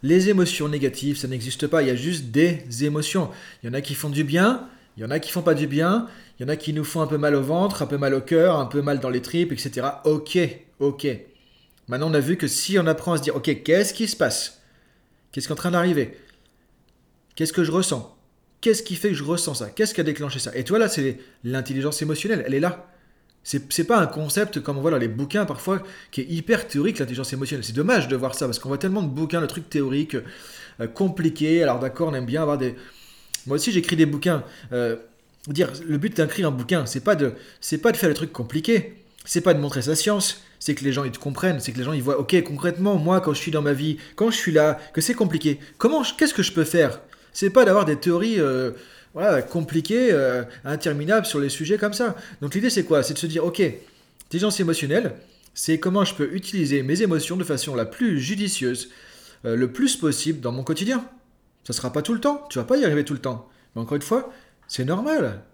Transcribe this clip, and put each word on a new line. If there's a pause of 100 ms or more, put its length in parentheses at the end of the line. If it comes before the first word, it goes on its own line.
les
émotions
négatives,
ça
n'existe
pas.
Il
y
a
juste
des (200)
émotions. (320)
Il
y
en
a
qui
font
du
bien, (260)
il
y
en
a
qui
font
pas
du
bien, (320)
il
y
en
a
qui
nous
font
un
peu
mal
au
ventre,
un
peu
mal
au
cœur,
un
peu
mal
dans
les
tripes,
et
cetera.
Ok, (420)
ok. (800)
Maintenant,
on
a
vu
que
si
on
apprend
à
se
dire,
ok,
qu'est-ce
qui
se
passe ? (720)
Qu'est-ce
qui
est
en
train
d'arriver ? (1200)
Qu'est-ce
que
je
ressens ? (500)
Qu'est-ce
qui
fait
que
je
ressens
ça ?
Qu'est-ce
qui
a
déclenché
ça ?
Et
tu
vois,
là,
c'est (240)
l'intelligence
émotionnelle,
elle
est
là. (540)
C'est,
c'est
pas
un
concept
comme
on
voit
dans
les
bouquins
parfois, (280)
qui
est
hyper
théorique,
l'intelligence
émotionnelle.
C'est
dommage
de
voir
ça,
parce
qu'on
voit
tellement
de
bouquins,
de
trucs
théoriques, (640)
euh,
compliqués.
Alors
d'accord,
on
aime
bien
avoir
des, (720)
moi
aussi,
j'écris
des
bouquins. (260)
Euh, (540)
dire, (160)
le
but
d'écrire
un
bouquin,
c'est
pas
de, (260)
c'est
pas
de
faire
des
trucs
compliqués. (220)
C'est
pas
de
montrer
sa
science. (180)
C'est
que
les
gens,
ils
te
comprennent.
C'est
que
les
gens,
ils
voient,
ok,
concrètement,
moi,
quand
je
suis
dans
ma
vie, (180)
quand
je
suis
là, (140)
que
c'est
compliqué, (180)
comment
je,
qu'est-ce
que
je
peux
faire ? (340)
C'est
pas
d'avoir
des
théories,
euh, (420)
voilà,
compliquées,
euh, (220)
interminables
sur
les
sujets
comme
ça. (260)
Donc
l'idée,
c'est
quoi ?
C'est
de
se
dire,
ok, (680)
intelligence
émotionnelle, (400)
c'est
comment
je
peux
utiliser
mes
émotions
de
façon
la
plus
judicieuse, (540)
euh,
le
plus
possible
dans
mon
quotidien. (540)
Ça
sera
pas
tout
le
temps,
tu
vas
pas
y
arriver
tout
le
temps. (260)
Mais
encore
une
fois, (360)
c'est
normal. (120)